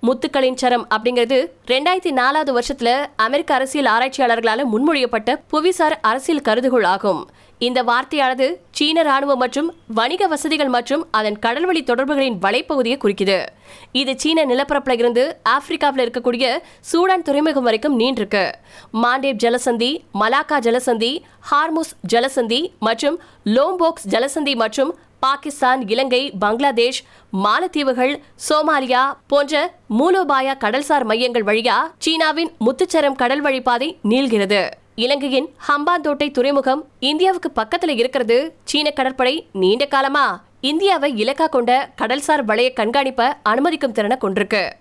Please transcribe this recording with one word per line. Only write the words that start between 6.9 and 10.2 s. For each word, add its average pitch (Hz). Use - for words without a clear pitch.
இந்த 247
வார்த்தையானது 262
சீன 320
ராணுவ 285
மற்றும் 262
வணிக 269